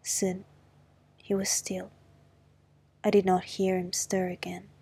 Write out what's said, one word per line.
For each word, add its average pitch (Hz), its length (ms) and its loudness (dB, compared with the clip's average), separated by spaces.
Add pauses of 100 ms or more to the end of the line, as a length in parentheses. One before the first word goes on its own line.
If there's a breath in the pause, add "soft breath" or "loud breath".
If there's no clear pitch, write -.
Soon, 190 420 -2 (720)
he - 180 -4
was 196 140 -2
still. - 420 -4 (1120)
I 208 80 4
did 202 140 6
not 185 180 4
hear 190 340 0
him 180 160 -4
stir 185 360 -2
again. 180 380 -10 (140)